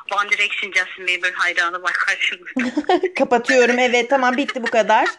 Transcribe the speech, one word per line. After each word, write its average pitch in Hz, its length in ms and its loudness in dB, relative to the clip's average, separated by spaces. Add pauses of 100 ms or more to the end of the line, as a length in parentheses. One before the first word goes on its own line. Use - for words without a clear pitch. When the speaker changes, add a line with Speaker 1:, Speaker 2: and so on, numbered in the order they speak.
(140)
Speaker 1:
One 202 160 0
Direction, 202 420 -2
Justin 185 360 -4
Bieber 180 240 -2
hayranı 180 520 -2
var 175 100 -2
karşımda. 185 520 -2 (680)
Speaker 2:
<laughs> - 40 -8
Kapatıyorum. 247 640 2
Evet, 240 300 2
tamam, 254 280 2
bitti 269 260 -4
bu 226 40 -2
kadar. 226 380 4 (140)